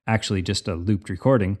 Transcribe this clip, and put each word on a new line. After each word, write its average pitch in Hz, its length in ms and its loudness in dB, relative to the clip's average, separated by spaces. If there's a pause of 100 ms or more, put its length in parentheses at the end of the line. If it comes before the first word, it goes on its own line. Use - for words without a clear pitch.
actually 104 360 0
just 98 260 -2
a 95 60 -2
looped 90 340 -2
recording, 101 520 2